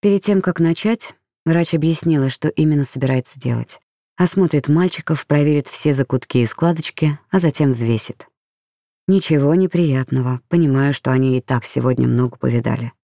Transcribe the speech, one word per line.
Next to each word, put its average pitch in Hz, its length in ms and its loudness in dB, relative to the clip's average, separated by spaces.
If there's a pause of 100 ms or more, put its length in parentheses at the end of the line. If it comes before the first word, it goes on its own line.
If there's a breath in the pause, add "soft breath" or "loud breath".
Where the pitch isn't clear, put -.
Перед 202 220 2
тем, 196 180 2
как 185 180 -2
начать, 170 560 0 (300)
врач 165 280 0
объяснила, 156 560 0
что 151 200 -4
именно 151 340 2
собирается 131 560 -4
делать. 117 400 -6 (380)
Осмотрит 175 500 0
мальчиков, 160 580 0
проверит 147 440 0
все - 240 -2
закутки 131 460 -2
и 120 60 2
складочки, 156 720 -2 (140)
а 190 80 2
затем 151 320 2
взвесит. 117 560 -4 (800)
«Ничего 156 480 2
неприятного, 131 960 0
понимаю, 143 440 2
что 131 200 -2
они 131 240 2
и 127 40 -2
так 123 220 -2
сегодня 127 460 0
много 120 260 0
повидали». 120 560 -2 (120)